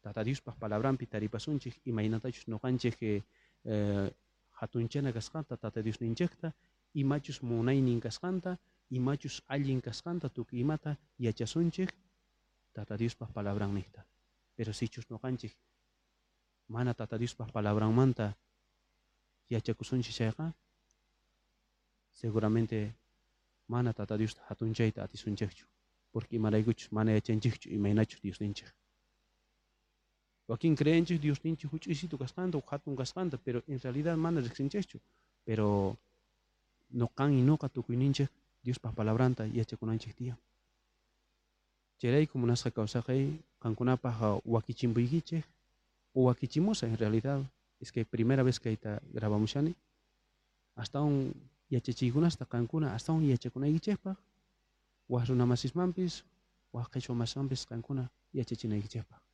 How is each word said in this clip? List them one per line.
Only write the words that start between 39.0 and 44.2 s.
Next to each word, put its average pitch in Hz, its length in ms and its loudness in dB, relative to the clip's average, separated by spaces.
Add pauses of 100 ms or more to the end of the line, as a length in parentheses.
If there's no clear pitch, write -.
yachakunanchik 113 680 -4
tiyan. 123 240 -8 (1600)
Chayrayku 135 400 4
munasqa 120 320 2
kawsaqay, 127 600 0 (280)
qankunapaq, 120 640 0